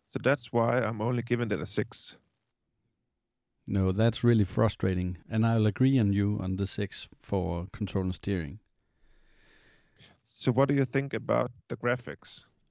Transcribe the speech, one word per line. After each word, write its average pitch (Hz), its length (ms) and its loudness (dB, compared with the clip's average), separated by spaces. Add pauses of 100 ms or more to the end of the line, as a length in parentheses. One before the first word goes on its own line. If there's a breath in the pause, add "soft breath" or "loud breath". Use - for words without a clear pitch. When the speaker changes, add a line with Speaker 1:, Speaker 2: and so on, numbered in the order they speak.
Speaker 1:
So - 160 -8
that's 139 280 0
why 120 300 2
I'm 107 200 -4
only 120 200 0
giving 120 300 -2
it 82 100 -2
a 82 60 -6
six. - 480 -6 (1500)
Speaker 2:
No, 95 240 2
that's 110 320 2
really 117 200 6
frustrating. 95 760 0 (100)
And 110 160 2
I'll 113 220 2
agree 131 320 4
on 101 140 4
you 101 280 2
on 95 140 -2
the 98 100 -2
six - 420 -6 (120)
for 87 520 -4
control 98 340 -4
and 92 100 -2
steering. 90 440 -4 (1700 soft breath)
Speaker 1:
So - 260 -2
what 131 180 4
do 147 40 0
you 139 120 2
think 139 280 -2
about 117 380 0 (160)
the 117 100 -8
graphics? - 680 -6 (260)